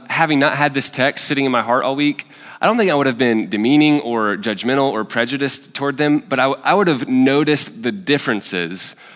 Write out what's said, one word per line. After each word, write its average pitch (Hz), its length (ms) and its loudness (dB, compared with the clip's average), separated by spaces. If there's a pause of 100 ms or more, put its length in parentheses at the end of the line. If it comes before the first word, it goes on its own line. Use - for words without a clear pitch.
having 156 300 0
not 143 160 2
had 143 200 0
this 135 160 -2
text 135 340 0
sitting 139 200 0
in 135 80 0
my 120 100 2
heart 120 220 0
all 135 120 -2
week, 147 300 -2 (340)
I - 60 0
don't 214 100 2
think 208 140 2
I 156 40 2
would 139 120 2
have 123 120 0
been 117 300 2
demeaning 147 540 4
or 110 340 -2
judgmental 113 560 -2
or 110 120 -4
prejudiced 131 680 -4
toward 139 240 -4
them, 147 240 2
but - 180 -4
I, 127 40 2
w-, 135 200 0
I 156 120 2
would 196 140 2
have 139 200 -2
noticed 139 760 2
the 120 80 -2
differences 98 1040 -2 (220)